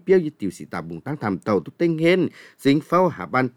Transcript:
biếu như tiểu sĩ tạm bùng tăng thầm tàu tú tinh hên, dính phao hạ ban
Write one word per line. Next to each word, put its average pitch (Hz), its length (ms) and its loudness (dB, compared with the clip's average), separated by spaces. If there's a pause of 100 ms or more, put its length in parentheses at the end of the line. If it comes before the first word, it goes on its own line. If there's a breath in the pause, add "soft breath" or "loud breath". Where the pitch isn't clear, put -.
biếu 190 140 4
như 156 100 -2
tiểu 101 220 -8
sĩ 78 140 -14
tạm 82 240 -10
bùng 82 120 -12
tăng 143 160 -8
thầm 101 200 -2
tàu 104 220 0
tú - 180 -8
tinh 170 200 0
hên, 170 300 2 (320 loud breath)
dính 139 220 2
phao 180 260 2
hạ 92 180 -6
ban 123 320 0